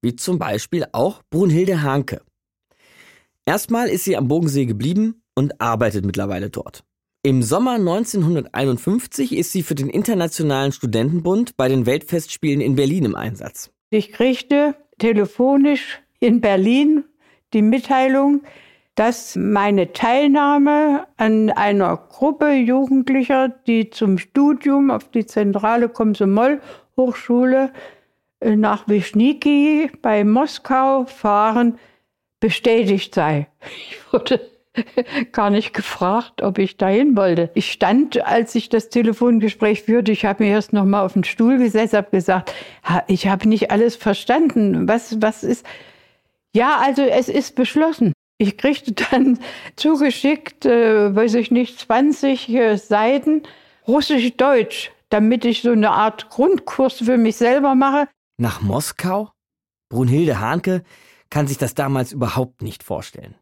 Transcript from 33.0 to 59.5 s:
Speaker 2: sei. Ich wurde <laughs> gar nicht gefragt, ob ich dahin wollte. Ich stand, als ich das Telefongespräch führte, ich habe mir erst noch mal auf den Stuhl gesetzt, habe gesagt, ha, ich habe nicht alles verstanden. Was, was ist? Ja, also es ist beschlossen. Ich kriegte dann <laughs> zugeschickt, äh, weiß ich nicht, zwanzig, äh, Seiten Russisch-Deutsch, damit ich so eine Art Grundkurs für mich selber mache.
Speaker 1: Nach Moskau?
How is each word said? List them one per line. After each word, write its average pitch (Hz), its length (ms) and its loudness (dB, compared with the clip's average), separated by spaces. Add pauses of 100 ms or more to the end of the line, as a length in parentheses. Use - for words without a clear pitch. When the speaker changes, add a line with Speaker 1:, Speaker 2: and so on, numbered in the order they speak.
Speaker 2:
sei. 151 320 0 (420)
Ich - 240 -10
wurde 247 260 0 (360)
<laughs> 247 580 -6
gar 208 160 0
nicht 202 240 0
gefragt, - 680 -4
ob 196 160 -2
ich 190 200 -4
dahin 220 400 2
wollte. 170 360 2
Ich - 200 -4
stand, 247 520 0
als 233 300 0
ich 226 140 -2
das 226 180 -2
Telefongespräch 220 960 0
führte, 220 300 2
ich - 100 -2
habe 202 220 0
mir 202 60 2
erst 208 200 0
noch 202 140 2
mal 196 180 2
auf 190 100 -4
den 185 120 0
Stuhl 247 320 2
gesetzt, 226 360 2
habe 202 180 0
gesagt, 185 420 -2 (300)
ha, 175 240 -2
ich 196 200 0
habe 196 220 0
nicht 214 220 0
alles 226 260 0
verstanden. 233 920 0
Was, 220 340 -2
was 220 220 -2
ist? - 220 -4 (880)
Ja, 262 280 2
also 277 200 0
es 254 260 2
ist - 280 -4
beschlossen. 254 580 0 (240)
Ich 202 200 -2
kriegte 277 340 -2
dann 254 480 0 (180)
<laughs> - 200 -20
zugeschickt, 294 880 -2
äh, 220 500 2
weiß 220 200 2
ich 240 160 0
nicht, 240 280 0
zwanzig, 269 720 0
äh, 226 260 2
Seiten 269 680 0 (440)
Russisch-Deutsch, 254 1040 0 (160)
damit 220 380 2
ich 240 160 0
so 240 100 2
eine 220 200 2
Art 220 380 -2
Grundkurs 269 680 0
für 247 220 0
mich 220 200 0
selber 269 380 2
mache. 277 340 2 (280)
Speaker 1:
Nach 117 240 -4
Moskau? 170 720 -4 (560)